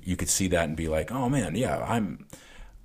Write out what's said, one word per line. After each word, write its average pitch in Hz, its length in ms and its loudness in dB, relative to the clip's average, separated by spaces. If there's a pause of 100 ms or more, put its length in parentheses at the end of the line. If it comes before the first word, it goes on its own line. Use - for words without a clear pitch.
you 90 120 -2
could 85 140 -2
see - 180 2
that 87 160 4
and 78 140 -2
be 82 100 0
like, 78 240 0
"Oh 127 160 0
man, 113 280 0
yeah, 113 300 0
I'm, 110 400 0 (600)